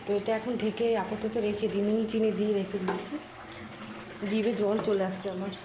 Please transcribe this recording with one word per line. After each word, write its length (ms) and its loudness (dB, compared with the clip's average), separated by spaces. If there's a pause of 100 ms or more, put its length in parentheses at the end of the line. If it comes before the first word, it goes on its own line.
তো 140 -6
এটা 200 0
এখন 140 -2 (100)
ঢেকে 240 2 (160)
আপাতত 320 -2 (120)
রেখে 260 0
দিই, 160 2
নুন 120 4 (100)
চিনি 280 4
দিয়ে 220 2
রেখে 240 -4
দিয়েছি। 300 -2 (1160)
জিভে 300 2
জল 160 4 (120)
চলে 220 4
আসছে 240 -4
আমার। 180 -4 (120)